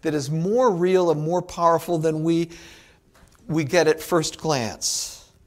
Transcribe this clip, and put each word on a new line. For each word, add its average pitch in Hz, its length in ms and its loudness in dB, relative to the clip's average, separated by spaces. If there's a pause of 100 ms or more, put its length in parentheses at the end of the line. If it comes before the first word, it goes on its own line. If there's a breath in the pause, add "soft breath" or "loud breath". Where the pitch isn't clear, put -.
that 160 120 -2
is 147 180 -4
more 208 400 2
real 180 400 2
and 151 100 0
more 170 200 -2
powerful 170 560 0
than 156 260 -2
we, 165 260 0 (960 loud breath)
we 160 160 0
get 156 240 2
at 156 140 2
first - 380 -2
glance. - 920 -4 (180)